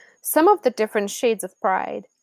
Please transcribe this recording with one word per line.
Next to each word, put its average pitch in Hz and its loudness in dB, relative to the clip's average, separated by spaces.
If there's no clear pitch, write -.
some 320 2
of 415 4
the 254 0
different 214 -2
shades 226 -2
of - -14
pride, 190 -2